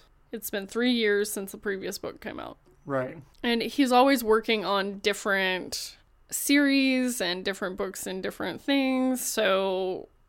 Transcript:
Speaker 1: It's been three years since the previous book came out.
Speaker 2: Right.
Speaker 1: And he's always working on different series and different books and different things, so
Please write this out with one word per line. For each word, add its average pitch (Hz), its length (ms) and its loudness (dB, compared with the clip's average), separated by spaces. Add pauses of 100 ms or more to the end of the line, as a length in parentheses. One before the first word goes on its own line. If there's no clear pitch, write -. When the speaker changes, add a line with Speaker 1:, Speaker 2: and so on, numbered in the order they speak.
(320)
Speaker 1:
It's 226 180 -10
been 196 180 -6
three 247 240 2
years 208 380 2
since 196 220 -8
the 214 60 -16
previous 196 400 -6
book - 240 -10
came - 180 -10
out. - 160 -12 (300)
Speaker 2:
Right. 135 320 -4 (240)
Speaker 1:
And 233 180 0
he's 247 320 2
always 254 320 6
working 220 400 2
on 196 360 0
different 190 960 -2 (340)
series 269 920 2
and 185 240 -2
different 190 320 -4
books 196 300 -6
and 190 160 -6
different 190 380 -6
things, 262 640 2
so 190 840 0 (200)